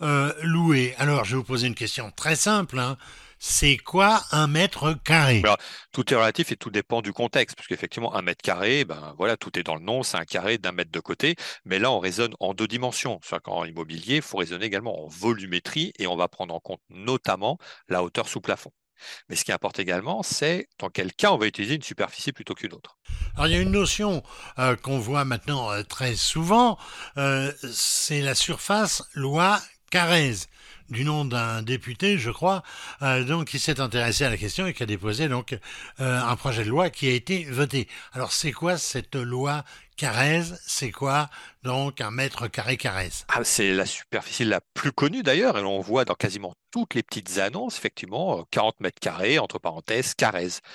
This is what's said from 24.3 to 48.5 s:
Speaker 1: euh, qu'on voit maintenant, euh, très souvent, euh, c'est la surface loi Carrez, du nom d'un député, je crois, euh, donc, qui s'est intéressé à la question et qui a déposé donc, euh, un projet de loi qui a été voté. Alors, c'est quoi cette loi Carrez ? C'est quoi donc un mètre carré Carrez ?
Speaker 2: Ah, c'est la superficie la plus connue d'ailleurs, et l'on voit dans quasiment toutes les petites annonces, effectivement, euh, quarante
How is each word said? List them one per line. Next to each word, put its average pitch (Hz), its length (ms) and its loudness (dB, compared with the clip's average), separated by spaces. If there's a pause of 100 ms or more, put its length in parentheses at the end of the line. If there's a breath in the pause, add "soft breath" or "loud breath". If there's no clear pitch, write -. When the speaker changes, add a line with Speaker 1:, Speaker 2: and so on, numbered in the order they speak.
Speaker 1:
euh, 127 180 4
qu'on 135 240 -2
voit 135 240 0
maintenant, 127 480 -2
euh, 104 120 -2
très 120 340 -4
souvent, 202 600 4 (380 loud breath)
euh, 139 380 0 (180)
c'est - 500 0
la 139 140 0
surface - 640 0 (120)
loi 165 480 2 (300)
Carrez, 170 440 4 (560 loud breath)
du 117 120 -2
nom 151 200 2
d'un 117 380 0
député, 127 560 0
je 117 140 -2
crois, 185 320 0 (400 loud breath)
euh, 127 200 4
donc, 151 260 0
qui 139 100 -4
s'est 139 200 0
intéressé 120 460 2
à 127 60 2
la 104 60 -2
question 104 280 -2
et 180 80 -2
qui - 80 -6
a 117 60 -4
déposé 107 400 -2
donc, 127 280 -2 (440 loud breath)
euh, 127 220 0
un 120 140 0
projet 117 280 -2
de 104 60 -2
loi 165 200 2
qui - 180 -2
a 127 40 4
été 170 320 0
voté. 135 440 -2 (240 loud breath)
Alors, 127 200 -4
c'est 156 200 0
quoi 170 280 0
cette - 360 -6
loi 135 480 -2 (340 loud breath)
Carrez ? 147 460 2 (220)
C'est - 240 -4
quoi 139 400 0 (320 loud breath)
donc 135 400 -2
un 107 80 -4
mètre 123 380 -4
carré 117 300 -4
Carrez ? 95 340 -4 (160)
Speaker 2:
Ah, 120 160 0
c'est 98 280 2
la 95 140 4
superficie - 600 -4
la 101 160 2 (120)
plus - 180 -2
connue 175 300 0
d'ailleurs, 170 380 4
et - 20 0
l'on 98 180 0
voit 113 260 2
dans 92 100 0
quasiment 98 400 -6 (160)
toutes - 240 -4
les 226 80 0
petites - 340 -8
annonces, 170 400 -2
effectivement, 113 640 -4
euh, 82 100 -8
quarante 110 300 0